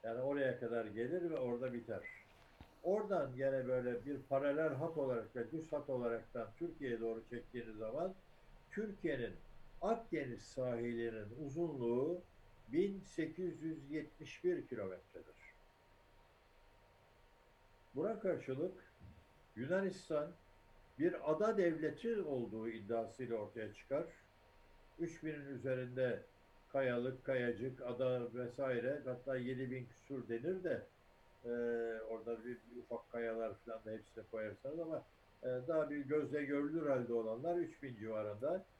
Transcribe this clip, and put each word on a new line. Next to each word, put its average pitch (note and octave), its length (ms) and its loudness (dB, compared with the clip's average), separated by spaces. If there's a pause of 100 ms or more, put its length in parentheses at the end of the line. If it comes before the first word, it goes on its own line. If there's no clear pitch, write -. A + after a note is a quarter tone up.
Yani A#2 180 -2
oraya C#3 380 2
kadar A#2 260 0
gelir C3 440 0
ve D#3 80 0
orada B2 360 0
biter. A#2 300 -4 (800)
Oradan F#3 520 2
gene C3+ 320 2
böyle B2 380 2
bir C#3+ 120 -2 (120)
paralel C#3+ 440 4
hat D#3+ 240 -2
olarak B2+ 380 0
ve A#2 160 -2
düz D#3+ 200 -4
hat D3 180 -2
olaraktan A#2 580 0 (120)
Türkiye'ye C3+ 400 -2
doğru A2+ 300 -2
çektiğiniz A#2 480 -8
zaman C3+ 360 -2 (580)
Türkiye'nin D3+ 640 -2 (480)
Akdeniz E3+ 600 0
sahilinin A#2 880 0 (180)
uzunluğu C#3 760 2 (460)
bin F#3+ 340 2
sekiz D#3+ 600 -2
yüz D3 300 -4
yetmiş - 520 -8
bir E3 240 4
kilometredir. F#2+ 680 -6 (2500)
Buna G3+ 240 0
karşılık E3 540 0 (840)
Yunanistan D#3+ 760 0 (680)
bir D#3 320 4
ada G#3 260 6
devleti E3+ 640 4
olduğu A#2 480 0
iddiasıyla A2+ 680 0
ortaya G#2+ 380 -4
çıkar. D3 300 -2 (960)
Üç E3 240 -4
binin D3 220 -4
üzerinde B2+ 800 0 (480)
kayalık, B2+ 540 2
kayacık, B2+ 560 2
ada B2 520 2
vesaire, B2 720 0
hatta C3 300 -2
yedi B2+ 360 0
bin B2+ 140 -4
küsur B2 420 -8
denir D3+ 360 0
de, D3 180 0 (640)
e, A#2+ 40 -4 (520)
orada A2+ 440 -4
bir, B2 120 -8 (140)
bir A#2+ 80 -10
ufak A#2 320 -8
kayalar A2+ 420 0
falan A2 320 -10
da A2 60 -6
hepsine A2 400 -10
koyarsanız A2+ 480 -4
ama, D#3+ 240 -2 (400)
e, C3 40 -2
daha C#3+ 420 2
bir D3 100 -2
gözle C#3+ 460 2
görülür D3 440 2
halde B2 240 4
olanlar A#2 440 2
üç E3 260 -2
bin B2+ 120 -8
civarında. A2 720 -2 (140)